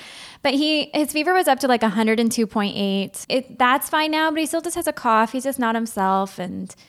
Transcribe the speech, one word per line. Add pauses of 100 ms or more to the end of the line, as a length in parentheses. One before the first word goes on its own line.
(420)
But
he,
his
fever
was
up
to,
like,
a
hundred
and
two
point
eight.
It,
that's
fine
now,
but
he
still
just
has
a
cough.
He's
just
not
himself.
And (140)